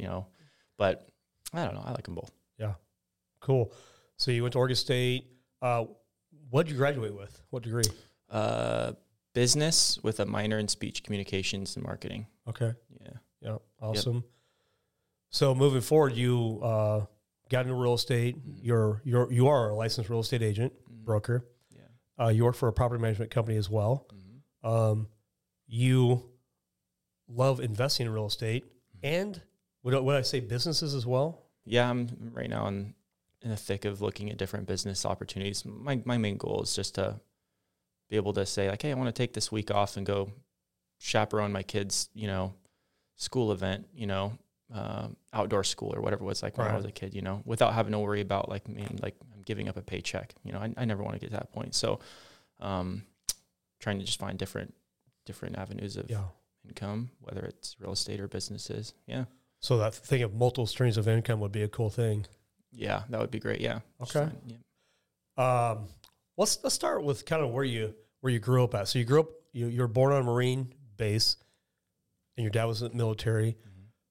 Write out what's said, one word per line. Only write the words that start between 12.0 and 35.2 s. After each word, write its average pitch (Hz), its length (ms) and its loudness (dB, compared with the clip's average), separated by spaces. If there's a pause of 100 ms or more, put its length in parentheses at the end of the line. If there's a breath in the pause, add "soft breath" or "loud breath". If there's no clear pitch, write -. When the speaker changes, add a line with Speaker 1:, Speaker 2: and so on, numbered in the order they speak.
Speaker 2:
Okay. 120 260 -2 (280)
Speaker 1:
Yeah. - 60 -20 (340)
Speaker 2:
Yeah. 110 100 -8
Speaker 1:
Yep. 110 100 -8 (180)
Speaker 2:
Awesome. 110 440 -2 (1040)
So 135 260 4
moving 131 260 6
forward, 151 340 6
you, 120 460 2
uh, 107 440 2 (440)
got 127 160 4
into 127 100 -2
real 123 200 4
estate. 120 420 2
Speaker 1:
Mm-hmm. 104 280 -14
Speaker 2:
You're, 110 380 4
you're, 123 280 4
you 123 160 8
are 123 220 6
a 104 60 0
licensed 110 340 -2
real 104 100 0
estate 120 240 0
agent, 110 300 2 (180)
Speaker 1:
Mm-hmm. 113 140 -18
Speaker 2:
broker. 117 400 2 (300)
Speaker 1:
Yeah. - 500 -6
Speaker 2:
Uh, 113 40 6
you 113 160 6
work 123 100 4
for 127 120 0
a 107 60 2
property 120 280 2
management 110 300 0
company 110 260 0
as 98 120 0
well. 110 440 2
Speaker 1:
Mm-hmm. 104 540 -14
Speaker 2:
Um, 110 400 4 (600)
you 123 640 4 (960)
love 127 320 2
investing 123 460 0
in 110 80 -2
real 107 140 -2
estate, 113 380 -2
Speaker 1:
Mm-hmm. - 400 -16
Speaker 2:
and 180 360 -2 (420)
would 127 120 2
I, 135 40 4
would 135 160 4
I 131 60 4
say 127 180 -2
businesses 139 540 -2
as 123 120 -2
well? 135 360 0 (240)
Speaker 1:
Yeah, 120 240 4
I'm 120 440 -4
right 120 160 -6
now 107 180 -2
in, 98 260 -4 (480)
in 117 80 -6
the 107 80 -2
thick - 280 -4
of 101 160 -4
looking 104 300 -4
at 104 60 -8
different 98 300 -4
business 95 380 -4
opportunities. 101 600 -4